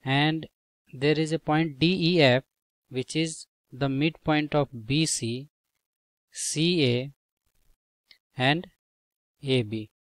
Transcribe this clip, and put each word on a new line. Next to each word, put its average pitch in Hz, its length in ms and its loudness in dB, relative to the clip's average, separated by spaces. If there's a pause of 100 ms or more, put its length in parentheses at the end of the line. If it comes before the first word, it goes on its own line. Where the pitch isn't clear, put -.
and 151 420 0 (480)
there 143 240 2
is 156 140 0
a 165 80 -2
point 151 400 0
D 175 340 2
E 165 80 6
F, 131 220 6 (440)
which 127 280 -6
is 160 320 -4 (240)
the 135 160 -4
midpoint 151 680 -2
of 131 320 -2
B 147 180 0
C, 127 440 -6 (840)
C 165 560 0
A, 127 260 0 (1300)
and 143 300 0 (760)
A 131 200 0
B 110 280 -8 (100)